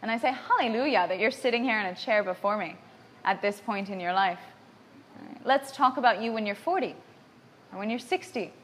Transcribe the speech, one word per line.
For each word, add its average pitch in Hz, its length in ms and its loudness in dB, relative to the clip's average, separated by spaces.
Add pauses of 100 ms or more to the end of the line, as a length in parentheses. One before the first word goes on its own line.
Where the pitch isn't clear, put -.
And 214 80 -6
I 226 80 0
say, 254 140 2
"Hallelujah, 254 760 2
that 185 120 -2
you're 220 120 4
sitting 233 320 0
here 226 160 2
in 202 60 -2
a 185 100 -4
chair 208 280 2
before 196 340 -2
me 180 180 -6 (480)
at 190 180 0
this 202 200 0
point 196 280 -4
in 190 100 -6
your 175 140 -2
life." 185 260 2 (800)
All - 80 -18
right, - 180 -14
let's 277 260 2
talk 262 260 2
about 226 240 4
you 226 120 -2
when 220 120 -2
you're 202 100 -2
forty 302 400 -2 (760)
or 185 80 -10
when 208 100 -4
you're 240 100 -2
sixty. 240 520 -4 (120)